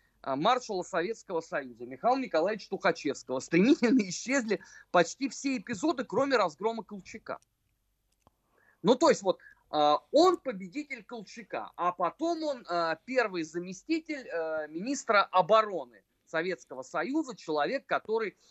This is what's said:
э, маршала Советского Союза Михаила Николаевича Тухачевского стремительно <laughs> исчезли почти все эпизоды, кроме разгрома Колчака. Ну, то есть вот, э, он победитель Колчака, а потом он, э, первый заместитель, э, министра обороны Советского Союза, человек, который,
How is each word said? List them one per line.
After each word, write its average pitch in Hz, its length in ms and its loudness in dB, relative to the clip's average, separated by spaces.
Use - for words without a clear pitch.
э, 135 120 -4
маршала 202 480 0
Советского 180 580 -4
Союза 123 460 -10
Михаила 208 320 0
Николаевича 196 500 -2
Тухачевского 147 720 -2
стремительно 220 600 4
<laughs> 190 80 -2
исчезли 220 520 -2
почти 180 380 2
все 262 280 -4
эпизоды, 247 480 -2
кроме 226 320 0
разгрома 208 460 -2
Колчака. - 560 -14
Ну, 226 140 6
то 330 120 6
есть 208 140 4
вот, 185 160 0
э, 147 220 4
он 349 240 6
победитель 220 680 -10
Колчака, 185 720 -12
а 175 160 0
потом 311 500 -2
он, 262 260 -6
э, 170 280 0
первый 214 380 -2
заместитель, 247 840 -6
э, 156 400 -4
министра 202 560 0
обороны 175 800 2
Советского 160 560 -6
Союза, 226 540 -4
человек, 156 500 -2
который, 208 500 -4